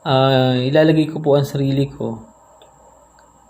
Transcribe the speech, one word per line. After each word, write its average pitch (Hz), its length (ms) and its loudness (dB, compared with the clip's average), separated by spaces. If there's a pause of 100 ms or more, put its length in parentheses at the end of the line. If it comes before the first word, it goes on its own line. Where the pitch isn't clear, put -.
Ah, 131 560 2
ilalagay 156 480 2
ko 151 160 -8
po 143 160 2
ang 139 80 -2
sarili 139 400 -2
ko 113 320 -10 (1300)